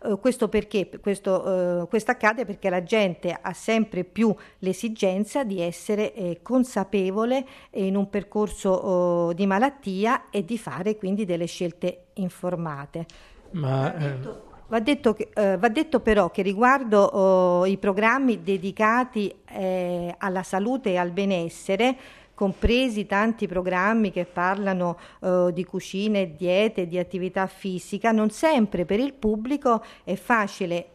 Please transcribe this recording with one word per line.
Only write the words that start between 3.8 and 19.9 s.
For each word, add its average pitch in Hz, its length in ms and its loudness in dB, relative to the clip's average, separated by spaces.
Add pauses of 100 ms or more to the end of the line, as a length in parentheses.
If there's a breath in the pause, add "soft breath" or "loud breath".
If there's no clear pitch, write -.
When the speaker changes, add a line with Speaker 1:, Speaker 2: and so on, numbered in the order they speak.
Speaker 1:
più 214 320 0 (240 loud breath)
l'esigenza 208 840 -2
di 196 180 -4
essere, 208 520 -2
eh, 175 300 -6
consapevole 226 1000 0 (280 loud breath)
in 190 240 -2
un 202 120 0
percorso, 208 600 -4
oh, 180 640 2
di 196 140 0
malattia 208 840 0
e 202 160 -4
di 220 140 -6
fare 185 360 -4
quindi 202 300 -4
delle 170 220 -2
scelte - 680 -6
informate. 165 920 -6 (460 loud breath)
Speaker 2:
Ma, 135 380 0
Speaker 1:
Va 175 80 -8
detto, 135 300 -4
Speaker 2:
eh, - 380 -18
Speaker 1:
va 226 120 0
detto 247 340 2
che, - 200 -8
eh, 196 240 2
va 180 120 2
detto 302 300 0
però 202 300 4
che - 120 -4
riguardo, 214 600 4
oh, 185 640 4
i 196 120 2
programmi 214 640 2
dedicati, 208 920 0 (200)
eh, 180 640 -4